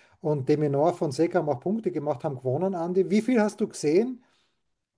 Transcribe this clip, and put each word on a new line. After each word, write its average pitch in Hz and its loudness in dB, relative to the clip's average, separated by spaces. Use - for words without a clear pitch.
und 147 -2
Deminor, 147 2
Fonseca 170 0
haben 160 0
auch 135 -2
Punkte 208 -4
gemacht, 147 -4
haben 143 -4
gewonnen, 147 -2
Andi. 175 0
Wie 208 4
viel 233 2
hast 208 -2
du 208 0
gesehen? 214 0